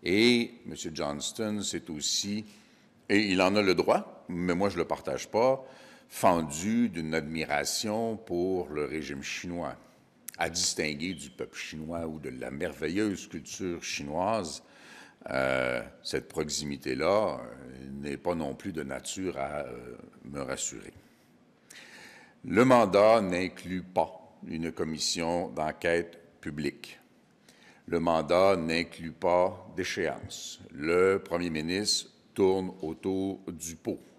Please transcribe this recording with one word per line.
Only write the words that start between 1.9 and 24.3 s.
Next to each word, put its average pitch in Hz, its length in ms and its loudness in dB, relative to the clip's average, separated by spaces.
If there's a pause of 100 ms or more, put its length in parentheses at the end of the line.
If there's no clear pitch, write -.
aussi, 101 540 -4 (640)
et 101 100 6
il 98 240 6
en 95 140 6
a 107 60 6
le 92 120 6
droit, 107 540 2
mais 87 260 0
moi 98 140 2
je 90 80 -4
le 85 80 2
partage 73 440 -4
pas, 131 360 2 (440)
fendu 92 800 2
d'une 80 260 -4
admiration 80 1000 -2
pour 90 520 -2
le 76 160 -2
régime 69 380 -6
chinois, 85 540 -6 (600)
à 85 120 0
distinguer 82 640 -2
du 73 160 -14
peuple - 280 -10
chinois 82 480 -8
ou 78 140 -8
de 67 100 -10
la 62 200 -8
merveilleuse 82 760 -2
culture 87 560 -6
chinoise, 85 800 -2 (680)
euh, 65 520 2 (200)
cette - 260 -4
proximité-là, 73 1120 0
euh, 64 500 -14 (100)
n'est 71 160 -6
pas 87 200 -2
non 71 180 -4
plus - 180 -10
de 78 120 -6
nature 69 520 -6
à, 73 260 -4
euh, 60 340 -12 (280)
me 71 160 -10
rassurer. 64 520 -8 (1500)
Le 98 200 6
mandat 113 560 8
n'inclut 90 640 -2
pas - 640 -4